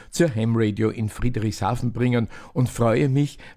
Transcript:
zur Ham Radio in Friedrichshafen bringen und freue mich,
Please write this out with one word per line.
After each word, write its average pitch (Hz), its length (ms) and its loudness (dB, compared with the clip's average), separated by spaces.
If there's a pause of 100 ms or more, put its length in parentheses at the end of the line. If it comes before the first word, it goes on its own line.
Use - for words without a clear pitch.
(120)
zur 160 240 2
Ham 113 200 0
Radio 110 340 2
in 107 200 -4
Friedrichshafen 113 840 -2
bringen 120 340 0 (260)
und 127 160 2
freue 120 400 2
mich, 143 300 0 (180)